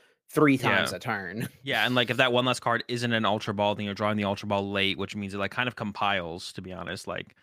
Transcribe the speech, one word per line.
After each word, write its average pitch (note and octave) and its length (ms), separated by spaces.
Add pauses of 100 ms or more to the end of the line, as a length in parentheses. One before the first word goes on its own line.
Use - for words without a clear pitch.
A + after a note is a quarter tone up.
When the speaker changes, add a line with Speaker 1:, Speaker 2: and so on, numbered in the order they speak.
(280)
Speaker 1:
three C#3+ 300
times G2 340
Speaker 2:
Yeah. - 0
Speaker 1:
a F2+ 60
turn. G2+ 560
<laughs> - 80
Speaker 2:
Yeah, A#2+ 240
and, B2 80
like, B2 160
if A#2+ 80
that C3 140
one B2 140
less B2 140
card A#2 280
isn't A#2+ 240
an A2 140
Ultra G#2 280
Ball, G#2 200
then G#2 120
you're G2+ 80
drawing G#2+ 240
the G#2 60
Ultra G2+ 240
Ball G2+ 220
late, G2 280
which F#2+ 180
means G2+ 180
it, G2+ 40
like, G2 140
kind B2 160
of A2+ 80
compiles, G2 760
to G2 80
be F#2 100
honest, F2+ 360
like, F2+ 340